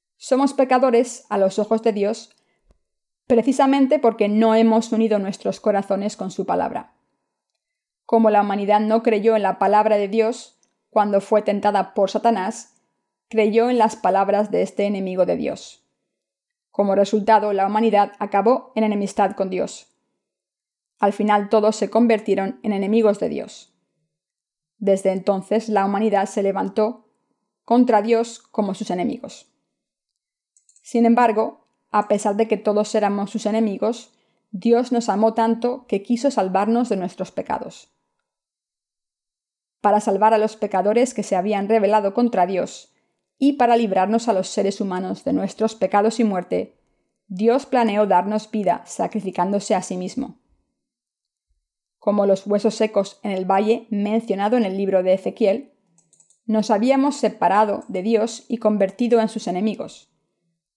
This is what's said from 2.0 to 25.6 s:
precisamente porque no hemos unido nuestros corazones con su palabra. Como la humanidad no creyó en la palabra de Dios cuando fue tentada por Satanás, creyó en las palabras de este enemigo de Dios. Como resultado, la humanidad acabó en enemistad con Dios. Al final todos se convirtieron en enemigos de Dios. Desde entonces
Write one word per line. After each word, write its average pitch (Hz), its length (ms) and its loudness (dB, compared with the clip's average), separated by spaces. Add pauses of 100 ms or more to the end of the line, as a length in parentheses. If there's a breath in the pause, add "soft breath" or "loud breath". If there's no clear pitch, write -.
precisamente 269 720 2
porque 226 300 0
no 220 260 2
hemos 226 380 2
unido 220 260 0
nuestros 190 400 -6
corazones 202 600 -2
con 185 120 -8
su 190 140 -6
palabra. - 480 -6 (1120)
Como 226 240 4
la 208 140 4
humanidad 202 380 0
no 214 220 0
creyó 220 340 2
en 208 60 0
la 190 160 -2
palabra 208 380 4
de 202 120 -2
Dios 220 500 -4 (320)
cuando 202 320 0
fue 214 180 2
tentada 202 540 -2
por 196 160 0
Satanás, 214 640 -2 (540)
creyó 220 420 2
en 247 80 0
las 226 180 2
palabras 196 540 0
de 180 120 0
este 202 220 -4
enemigo 190 420 -2
de 180 100 -2
Dios. - 480 -10 (840)
Como 202 240 -2
resultado, 208 580 2
la 196 140 0
humanidad 208 520 2
acabó 202 560 0
en 220 100 0
enemistad 202 520 -2
con 190 120 -4
Dios. - 460 -8 (1040)
Al 202 140 0
final 208 360 -2
todos 214 280 2
se 196 140 -4
convirtieron 214 720 0
en 214 100 -4
enemigos 202 480 2
de - 80 -2
Dios. - 460 -12 (1040)
Desde 196 340 0
entonces 202 560 -2